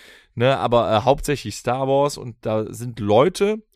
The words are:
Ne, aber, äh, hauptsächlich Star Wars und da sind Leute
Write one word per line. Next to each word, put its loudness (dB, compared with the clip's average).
Ne, 2
aber, 2
äh, 4
hauptsächlich 0
Star -4
Wars 0
und -14
da -4
sind -10
Leute 2